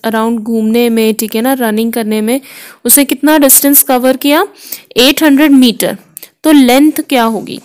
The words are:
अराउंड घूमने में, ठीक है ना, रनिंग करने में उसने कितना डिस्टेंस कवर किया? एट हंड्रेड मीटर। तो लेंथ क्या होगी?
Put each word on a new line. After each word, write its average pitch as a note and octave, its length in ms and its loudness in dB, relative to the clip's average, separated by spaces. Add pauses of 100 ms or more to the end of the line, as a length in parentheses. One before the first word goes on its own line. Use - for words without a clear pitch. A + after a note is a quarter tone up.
अराउंड A3+ 360 -2
घूमने A3+ 500 -2
में, A3 240 0
ठीक A3 220 -6
है A3 60 -2
ना, C4+ 120 0
रनिंग A3+ 400 -4
करने G#3+ 280 -4
में A#3+ 200 -2 (440)
उसने C4+ 200 2
कितना D4+ 320 0
डिस्टेंस C#4 460 0
कवर B3+ 340 0
किया? D4+ 300 0 (500)
एट C#4+ 260 2
हंड्रेड D4 280 4
मीटर। B3+ 460 2 (460)
तो D#4 80 2
लेंथ C#4+ 580 4
क्या B3 140 0
होगी? A3+ 420 -6